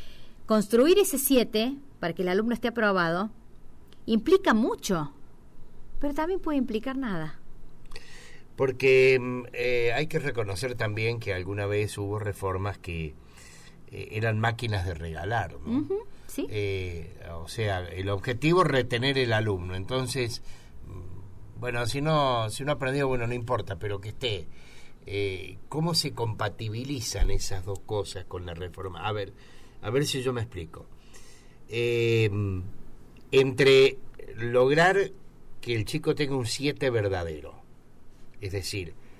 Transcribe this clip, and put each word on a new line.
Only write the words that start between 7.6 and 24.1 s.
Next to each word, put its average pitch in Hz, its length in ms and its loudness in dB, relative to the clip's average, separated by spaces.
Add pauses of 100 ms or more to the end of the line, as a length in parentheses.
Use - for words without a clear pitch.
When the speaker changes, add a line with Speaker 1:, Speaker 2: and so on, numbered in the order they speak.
Speaker 2:
Porque, 131 640 6
mm, 123 220 -4 (100)
eh, 120 420 2
hay 151 140 0
que 160 100 -2
reconocer 117 560 -2
también 110 460 -2
que 98 120 -4
alguna 98 340 -4
vez 104 300 0
hubo 104 220 -4
reformas 98 600 -4
que, 80 360 -6 (760)
eh, 98 220 -12
eran 110 260 0
máquinas 113 480 0
de 90 80 -2
regalar, 85 680 -4
¿no? 233 160 -2
Speaker 1:
Ujú, 381 180 -2 (280)
sí. - 240 -6
Speaker 2:
Eh, 92 640 -4 (220)
o 82 120 -10
sea, 101 400 -2
el 95 220 -6
objetivo 127 520 4
es 165 60 4
retener 131 500 2
el 120 140 2
alumno. 98 420 0
Entonces, 120 680 -2 (440)
mm, - 720 -12
bueno, 120 260 -2
si 139 140 0
no, 139 500 2
si 143 140 -6
no 147 80 2
aprendió, 135 360 0
bueno, 123 180 0
no 123 80 -2
importa, 120 440 -2
pero 101 220 -4
que 107 100 -10